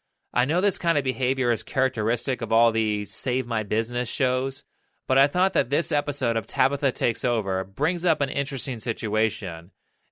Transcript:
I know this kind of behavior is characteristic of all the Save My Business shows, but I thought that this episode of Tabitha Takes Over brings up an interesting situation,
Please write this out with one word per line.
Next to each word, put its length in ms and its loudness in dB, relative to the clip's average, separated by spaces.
I 120 2
know 160 0
this 180 0
kind 180 0
of 60 0
behavior 480 0
is 140 0
characteristic 800 0
of 100 -2
all 180 8
the 360 0
Save 420 -4
My 160 -2
Business 440 -2
shows, 540 -2
but 100 4
I 80 6
thought 280 2
that 160 2
this 200 0
episode 460 0
of 100 -2
Tabitha 460 0
Takes 320 -2
Over 400 0
brings 400 -4
up 160 2
an 100 -2
interesting 480 -4
situation, 960 -2